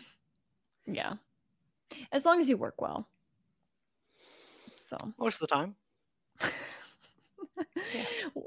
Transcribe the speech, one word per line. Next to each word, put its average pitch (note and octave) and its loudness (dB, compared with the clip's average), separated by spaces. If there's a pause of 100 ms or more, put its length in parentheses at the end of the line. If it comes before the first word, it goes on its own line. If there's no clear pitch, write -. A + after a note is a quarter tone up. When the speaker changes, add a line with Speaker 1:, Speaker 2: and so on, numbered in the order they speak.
(880)
Speaker 1:
Yeah. - -4 (1000)
As C#4 4
long E4+ 8
as C#4+ 6
you B3+ 6
work - -4
well. - -2 (1700)
So. - -8
Speaker 2:
Most A3+ 2
of - -6
the D#3+ -2
time. E3+ 0 (640)
Speaker 1:
<laughs> - 0 (1400)
Speaker 2:
Yeah. B3+ -2 (420)